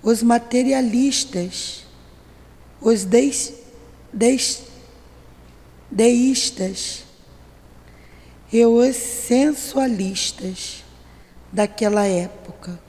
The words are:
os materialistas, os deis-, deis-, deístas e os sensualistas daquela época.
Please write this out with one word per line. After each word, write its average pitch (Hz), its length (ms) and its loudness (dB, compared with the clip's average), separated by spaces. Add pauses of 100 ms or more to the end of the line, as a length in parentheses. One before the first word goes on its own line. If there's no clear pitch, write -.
os 220 200 2
materialistas, 240 1600 0 (920)
os 220 240 2
deis-, 240 500 0 (580)
deis-, 233 520 0 (1300)
deístas 240 1120 0 (1500)
e 233 120 6
os 240 300 4
sensualistas 240 1900 -2 (680)
daquela 208 540 0
época. 180 760 -6 (100)